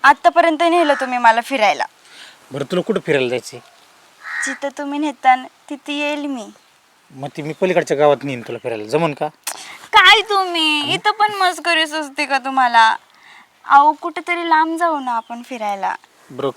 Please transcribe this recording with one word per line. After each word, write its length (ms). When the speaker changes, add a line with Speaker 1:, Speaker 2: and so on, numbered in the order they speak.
Speaker 1:
आत्तापर्यंत 600
नेलं 320
तुम्ही 240
मला 220
फिरायला. 440
Speaker 2:
बरं, 120
तुला 180
कुठं 180
फिरायला 280
जायचंय? 320
Speaker 1:
जिथं 220
तुम्ही 200
नेतान 480
तिथे 220
येईल 340
मी. 240
Speaker 2:
मग 260
ती 60
मी 100
पलीकडच्या 440
गावात 280
नेईन 180
तुला 200
फिरायला, 220
जमन 280
का? 160
Speaker 1:
काय 280
तुम्ही, 720
इथं 160
पण 240
मस्करी 520
सुचते 400
का 120
तुम्हाला? 580
अहो, 280
कुठेतरी 560
लांब 300
जाऊ 200
ना 140
आपण 300
फिरायला. 520
Speaker 2:
बरं, 260